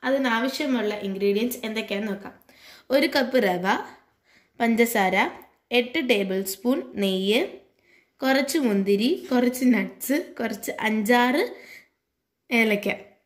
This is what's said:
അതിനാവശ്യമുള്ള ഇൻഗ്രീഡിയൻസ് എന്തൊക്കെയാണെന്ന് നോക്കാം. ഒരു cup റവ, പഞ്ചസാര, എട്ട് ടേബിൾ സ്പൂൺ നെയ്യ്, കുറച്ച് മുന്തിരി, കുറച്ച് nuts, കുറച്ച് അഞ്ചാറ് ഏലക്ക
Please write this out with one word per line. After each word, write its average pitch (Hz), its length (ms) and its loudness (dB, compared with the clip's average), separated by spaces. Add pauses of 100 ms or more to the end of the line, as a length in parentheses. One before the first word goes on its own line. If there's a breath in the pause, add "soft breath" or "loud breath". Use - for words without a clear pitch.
അതിനാവശ്യമുള്ള 254 840 0 (140)
ഇൻഗ്രീഡിയൻസ് 202 600 0
എന്തൊക്കെയാണെന്ന് 214 460 -4
നോക്കാം. - 220 -12 (600 loud breath)
ഒരു 294 200 4
cup 262 320 2
റവ, 180 180 0 (960 soft breath)
പഞ്ചസാര, 226 560 2 (640)
എട്ട് 247 200 -2 (120)
ടേബിൾ 196 280 0 (140)
സ്പൂൺ 240 260 0 (240)
നെയ്യ്, 196 380 2 (840 soft breath)
കുറച്ച് 269 340 2 (100)
മുന്തിരി, 202 440 2 (200)
കുറച്ച് 247 340 2 (100)
nuts, 208 440 -2 (200)
കുറച്ച് 220 320 -8 (180)
അഞ്ചാറ് 240 540 2 (1160 loud breath)
ഏലക്ക 208 280 0 (360)